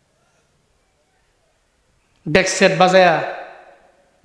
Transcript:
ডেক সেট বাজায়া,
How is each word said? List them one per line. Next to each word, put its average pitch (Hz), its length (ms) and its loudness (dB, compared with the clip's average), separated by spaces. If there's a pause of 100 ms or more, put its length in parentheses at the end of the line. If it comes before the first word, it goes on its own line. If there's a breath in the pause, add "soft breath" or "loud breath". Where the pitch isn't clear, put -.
(2250)
ডেক 185 200 0
সেট 180 300 0
বাজায়া, 180 440 2 (1040)